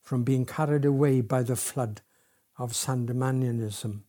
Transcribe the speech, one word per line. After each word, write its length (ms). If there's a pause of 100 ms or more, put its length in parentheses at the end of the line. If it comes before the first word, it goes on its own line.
from 200
being 240
carried 380
away 360
by 220
the 140
flood 440 (580)
of 140
Sandemanianism. 1400